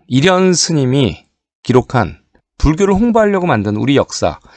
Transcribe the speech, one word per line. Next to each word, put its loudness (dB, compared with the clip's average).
일현 2
스님이 -2
기록한 -2
불교를 0
홍보하려고 0
만든 -2
우리 -2
역사 -2